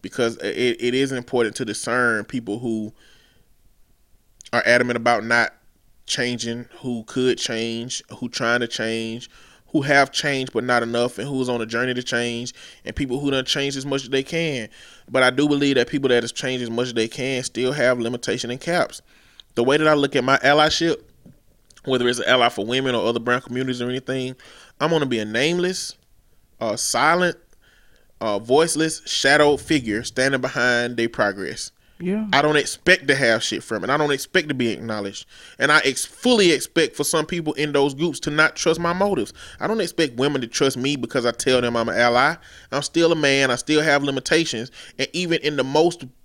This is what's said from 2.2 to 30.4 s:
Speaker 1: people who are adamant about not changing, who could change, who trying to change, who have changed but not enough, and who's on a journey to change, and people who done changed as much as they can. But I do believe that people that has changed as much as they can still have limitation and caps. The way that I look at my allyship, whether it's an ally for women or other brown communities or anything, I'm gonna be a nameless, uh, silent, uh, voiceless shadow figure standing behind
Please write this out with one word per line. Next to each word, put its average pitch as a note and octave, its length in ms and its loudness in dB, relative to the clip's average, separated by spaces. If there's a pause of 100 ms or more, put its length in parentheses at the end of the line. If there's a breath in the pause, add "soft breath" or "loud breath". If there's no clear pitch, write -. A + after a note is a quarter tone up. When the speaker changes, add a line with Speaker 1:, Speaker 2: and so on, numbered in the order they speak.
Speaker 1:
people A2+ 340 -6
who A2 340 -6 (1600 soft breath)
are A#2+ 120 2
adamant A#2+ 320 4
about A#2 260 2
not A#2 300 2 (520)
changing, A#2+ 600 -4 (140)
who A#2+ 260 -6
could B2+ 320 0
change, A#2 680 -6 (140)
who B2 120 -8
trying A#2+ 300 0
to A#2+ 80 -2
change, A2+ 640 -6 (380 soft breath)
who D3+ 160 0
have C#3 280 4
changed C3 420 -4
but A#2+ 100 0
not B2 200 2
enough, A#2+ 340 -2
and A2+ 100 -8
who's C3 220 -2
on A#2+ 120 -2
a A2 40 -4
journey A#2+ 280 -4
to B2 100 -6
change, A#2+ 500 -4 (300 loud breath)
and A2+ 120 -10
people C3+ 240 -4
who C#3+ 120 -2
done C3 140 0
changed C#3 320 -2
as C3+ 80 -8
much C3+ 180 -4
as A#2+ 60 -16
they C3+ 140 0
can. D3 440 -4 (420 loud breath)
But B2+ 140 2
I B2+ 60 8
do C#3 180 2
believe C#3+ 280 2
that A#2+ 120 4
people C#3 220 -2
that A#2+ 140 4
has A#2 80 -8
changed B2+ 320 -6
as A#2 60 -6
much A#2+ 180 -2
as A#2+ 60 -10
they A2+ 140 0
can B2+ 360 -4
still B2+ 280 -2
have B2+ 280 2
limitation A#2+ 520 -4
and C3 100 -8
caps. E3+ 400 -2 (540 soft breath)
The A#2+ 80 2
way C3+ 140 4
that D#3 100 4
I D#3 60 6
look C#3+ 220 0
at B2+ 80 2
my C3+ 160 4
allyship, D3+ 640 4 (840)
whether B2 220 2
it's A#2+ 120 0
an - 80 -4
ally A#2+ 220 6
for G#2 160 -4
women B2+ 300 0
or G#2 120 2
other A#2 120 0
brown B2 220 0
communities B2+ 400 -6
or B2 80 -4
anything, B2+ 460 -6 (460 loud breath)
I'm D#3 100 2
gonna D3+ 160 2
be A#2+ 120 0
a G#2+ 60 -4
nameless, E3+ 720 -2 (640)
uh, A2+ 160 -2
silent, E3 600 2 (840 soft breath)
uh, G#2 180 -2
voiceless D#3 680 2
shadow D3 520 4
figure A#2 460 -2
standing C3 360 0
behind A#2+ 560 0